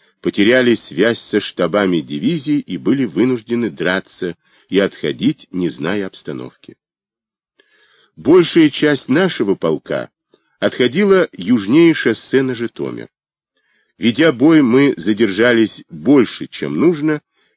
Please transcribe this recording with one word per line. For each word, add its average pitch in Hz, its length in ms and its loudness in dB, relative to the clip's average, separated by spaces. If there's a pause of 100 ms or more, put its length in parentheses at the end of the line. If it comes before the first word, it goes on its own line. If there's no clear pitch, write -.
(200)
потеряли 120 540 2
связь 110 440 -2
со - 220 -2
штабами 90 600 -2
дивизий 123 580 -4
и 95 180 -8
были 120 300 -2
вынуждены 113 640 -2
драться 87 680 -6 (320)
и 92 100 0
отходить, - 720 -2
не 90 180 -4
зная 95 380 -6
обстановки. - 720 -14 (1400)
Большая 160 540 4
часть 147 380 -2
нашего 131 460 0
полка 78 560 -4 (500)
отходила 185 720 2
южнее 123 600 2
шоссе 127 500 0
на 131 120 -4
Житомир. 65 540 -10 (880)
Ведя 135 340 2
бой, 151 300 4
мы 131 340 4
задержались 107 960 0
больше, 110 560 0
чем 73 300 -8
нужно, 151 440 0 (360)